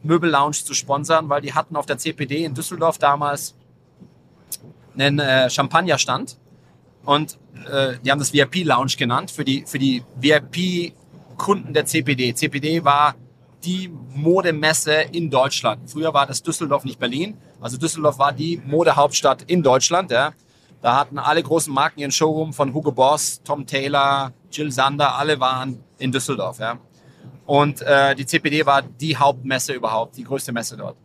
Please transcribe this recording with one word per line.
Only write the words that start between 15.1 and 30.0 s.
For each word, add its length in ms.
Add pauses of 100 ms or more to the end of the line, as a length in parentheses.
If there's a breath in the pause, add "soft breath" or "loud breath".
Deutschland. 600
Früher 240
war 120
das 160
Düsseldorf, 420
nicht 160
Berlin. 380 (220 soft breath)
Also 180
Düsseldorf 400
war 140
die 340
Modehauptstadt 800
in 180
Deutschland, 500
ja. 200 (500 soft breath)
Da 160
hatten 220
alle 240
großen 300
Marken 260
ihren 120
Showroom, 420
von 200
Hugo 200
Boss, 500
Tom 220
Taylor, 680 (180)
Jill 220
Sander, 440
alle 260
waren 420 (140)
in 160
Düsseldorf, 460
ja. 180 (680 loud breath)
Und, 360
äh, 340
die 100
C 140
P 100
D 160
war 180
die 340
Hauptmesse 560
überhaupt, 420